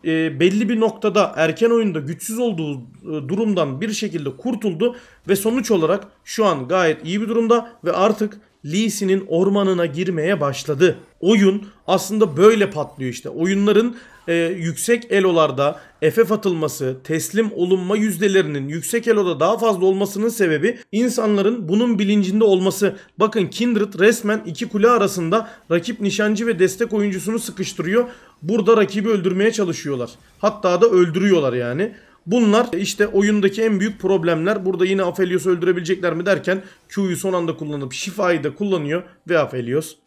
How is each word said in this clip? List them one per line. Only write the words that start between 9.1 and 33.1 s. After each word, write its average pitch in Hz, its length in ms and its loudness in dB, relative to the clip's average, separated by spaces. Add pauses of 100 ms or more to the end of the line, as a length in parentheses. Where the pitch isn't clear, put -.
ormanına 190 580 2
girmeye 170 540 -2
başladı. 143 580 0 (220)
Oyun 202 460 4 (200)
aslında 190 500 0
böyle 208 340 6
patlıyor 131 420 -6
işte. - 160 -12
Oyunların, 202 680 2 (320)
e, 170 60 0
yüksek 170 760 -2
elolarda 156 680 2 (200)
F 156 100 4
F 214 240 2
atılması, 156 680 -2
teslim 196 480 -2
olunma 185 440 0
yüzdelerinin 185 720 0
yüksek 220 400 -4
eloda 185 320 2
daha 196 180 2
fazla 202 280 2
olmasının 196 420 0
sebebi 202 500 0 (140)
insanların 214 760 0
bunun 220 300 2
bilincinde 208 460 2
olması. 190 520 2 (220)
Bakın 214 280 2
Kindred 208 520 -2
resmen 214 480 0
iki 196 220 -8
kule 214 220 2
arasında 202 580 0 (220)
rakip 170 300 -2
nişancı 208 460 0
ve 220 120 -2
destek 226 340 0
oyuncusunu 202 460 -2
sıkıştırıyor. 190 680 -4 (380)
Burada 208 340 4
rakibi 202 320 0
öldürmeye 196 440 2
çalışıyorlar. 147 580 -4 (280)
Hatta 185 420 0
da 226 60 8
öldürüyorlar 175 680 4
yani. 127 400 -2 (340)
Bunlar 226 420 4 (100)
işte 202 280 -2
oyundaki 202 560 2